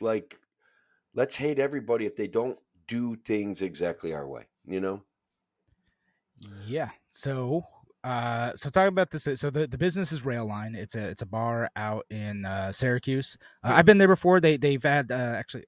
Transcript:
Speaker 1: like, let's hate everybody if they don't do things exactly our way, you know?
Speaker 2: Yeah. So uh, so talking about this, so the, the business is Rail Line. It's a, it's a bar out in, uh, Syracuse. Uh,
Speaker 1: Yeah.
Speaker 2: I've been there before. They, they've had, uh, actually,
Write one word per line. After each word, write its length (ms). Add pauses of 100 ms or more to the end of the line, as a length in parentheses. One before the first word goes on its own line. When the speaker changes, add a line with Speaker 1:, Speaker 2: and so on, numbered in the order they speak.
Speaker 1:
like, 380 (760)
let's 220
hate 220
everybody 480
if 100
they 120
don't 300 (280)
do 300
things 440
exactly 540
our 120
way, 200 (180)
you 160
know? 220 (1600)
Speaker 2:
Yeah. 260 (200)
So 560 (360)
uh, 540
so 140
talking 180
about 220
this, 240
so 160
the, 160
the 100
business 340
is 140
Rail 220
Line. 280
It's 200
a, 140
it's 140
a 40
bar 500
out 320
in, 380
uh, 260
Syracuse. 640 (260)
Uh, 60
Speaker 1:
Yeah. 80
Speaker 2:
I've 100
been 120
there 100
before. 320
They, 160
they've 260
had, 300
uh, 20
actually, 540